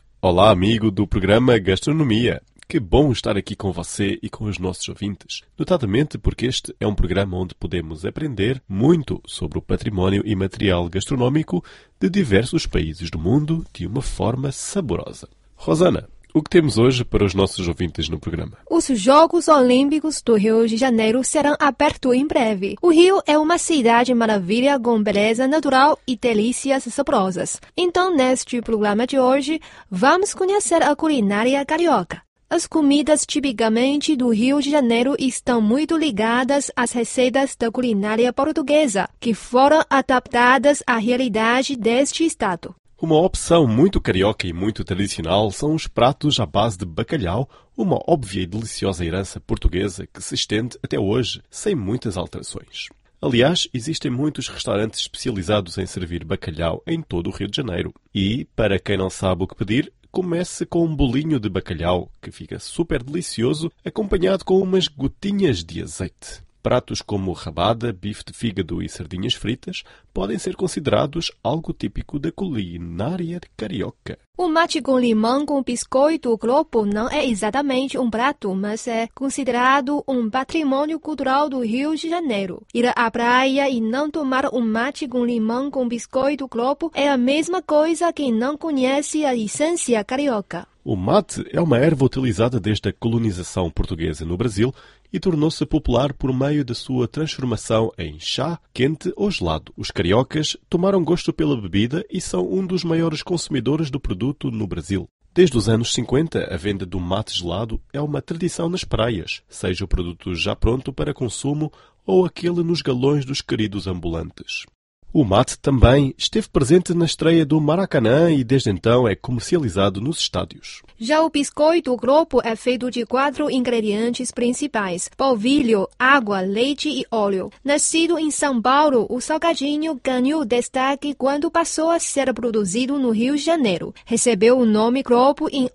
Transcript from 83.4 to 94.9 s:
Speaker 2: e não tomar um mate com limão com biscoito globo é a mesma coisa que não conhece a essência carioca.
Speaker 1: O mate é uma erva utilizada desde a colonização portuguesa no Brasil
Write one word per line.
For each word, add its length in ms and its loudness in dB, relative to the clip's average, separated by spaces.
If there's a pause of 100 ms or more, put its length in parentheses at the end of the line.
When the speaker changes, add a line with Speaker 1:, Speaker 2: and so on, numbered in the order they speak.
Speaker 2:
e 120 -2
não 280 -2
tomar 460 -2
um 60 0
mate 480 -2
com 180 0
limão 420 0
com 200 0
biscoito 580 -2
globo 480 -2
é 140 0
a 80 2
mesma 440 2
coisa 520 2
que 180 -2
não 260 0
conhece 680 0
a 100 0
essência 720 0
carioca. 640 -4 (160)
Speaker 1:
O 120 -2
mate 540 0
é 100 0
uma 180 4
erva 260 4
utilizada 540 2
desde 300 -2
a 40 -2
colonização 760 -2
portuguesa 540 -2
no 120 -4
Brasil 380 0 (380)